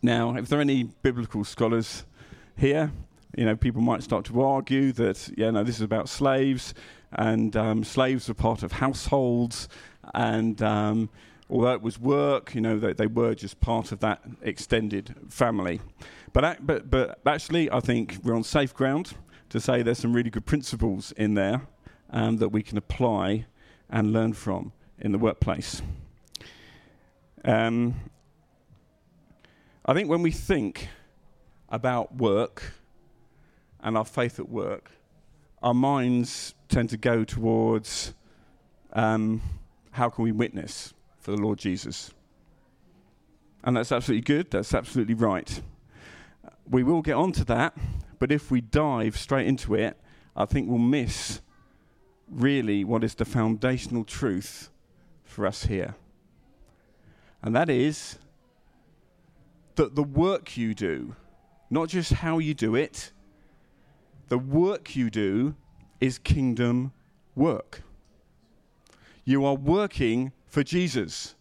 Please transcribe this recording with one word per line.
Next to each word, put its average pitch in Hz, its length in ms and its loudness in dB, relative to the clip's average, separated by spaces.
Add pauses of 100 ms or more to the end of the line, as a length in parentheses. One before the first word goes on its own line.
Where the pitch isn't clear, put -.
Now, 117 360 2
if 123 120 -6
there 147 120 2
are - 20 2
any 139 220 2
biblical 117 600 -2
scholars 113 600 0 (520)
here, 147 360 2 (440)
you 120 100 2
know, 110 100 2
people 117 260 2
might 120 220 2
start 98 220 -2
to 120 160 0
argue 135 500 2
that, 113 440 0
yeah, 110 140 2
no, 107 140 2
this 117 100 -2
is 110 80 -4
about 110 260 -2
slaves, 135 640 2 (380)
and, 110 460 0
um, 110 260 2
slaves 131 460 0
were 117 60 -2
part 113 280 0
of 92 80 -4
households, 127 1000 0 (460)
and, 113 480 0
um, 107 460 2 (420)
although 123 220 4
it 120 80 -2
was 110 180 -6
work, 143 560 2
you 123 60 0
know, 110 180 2
they, 107 140 0
they 107 140 0
were 117 280 2
just - 240 -12
part 117 320 0
of 101 100 -8
that 107 200 -2 (220)
extended 107 720 -2 (160)
family. 101 500 0 (540)
But 139 100 6
ac-, 165 160 0
but, 139 300 -2
but 131 340 0
actually, 147 460 2
I 123 100 2
think 117 420 0
we're 117 140 2
on 113 80 0
safe 139 300 0
ground 139 400 0 (340)
to - 100 -4
say 123 220 2
there's 117 180 2
some 120 140 0
really 120 160 2
good 110 160 -6
principles 117 680 -2
in 107 200 0
there, 104 300 2 (480)
um, 113 260 0
that 107 140 0
we 107 120 0
can - 140 -6
apply 104 720 0 (420)
and 110 240 2
learn 110 220 2
from 95 380 -6 (260)
in - 120 -4
the 98 60 2
workplace. - 640 0 (1700)
Um, 117 480 2 (1900)
I 135 80 4
think 208 160 0
when 170 100 2
we 165 120 2
think - 560 -2 (840)
about 120 460 -4
work 113 580 0 (1040)
and 110 160 -2
our 110 80 2
faith 120 340 -4
at - 120 -10
work, 98 400 -6 (720)
our 120 100 4
minds 123 840 2 (140)
tend 117 220 2
to 113 80 -6
go 113 260 2
towards, 113 880 0 (800)
um, 110 480 2 (520)
how 120 180 0
can 117 140 -2
we 113 80 2
witness - 600 -4 (240)
for - 140 -10
the 101 120 -2
Lord 104 160 -2
Jesus? - 520 -6 (1500)
And 120 120 2
that's 120 160 0
absolutely 120 300 0
good, 151 280 0
that's 104 220 -2
absolutely 117 420 0
right. 107 460 0 (1120)
We 127 120 4
will 156 200 2
get 156 120 0
onto 170 300 0
that, 120 320 0 (420)
but 131 120 2
if 147 200 0
we 127 100 4
dive 120 560 0
straight 131 300 0
into 123 280 0
it, 107 220 0 (400)
I 98 80 2
think 104 240 -2
we'll 120 100 2
miss 120 600 0 (880)
really 120 540 2
what 113 200 0
is 101 100 -4
the 117 100 -2
foundational 117 800 -2
truth - 680 -4 (540)
for - 220 -6
us - 180 -6
here. 98 300 -2 (1500)
And 110 140 0
that 165 140 4
is 143 480 0 (1600)
that 135 180 2
the 147 80 0
work 151 540 0
you 113 180 0
do, 73 420 -4 (540)
not 160 180 0
just 170 240 0
how 165 260 0
you 151 160 0
do 113 200 0
it, - 380 -2 (1160)
the 123 100 0
work 160 560 0
you 127 140 0
do 110 460 0 (460)
is 131 180 0
kingdom 123 760 2 (420)
work. - 480 0 (1400)
You 139 220 4
are 139 80 2
working 135 760 0 (140)
for - 160 0
Jesus. 135 800 -2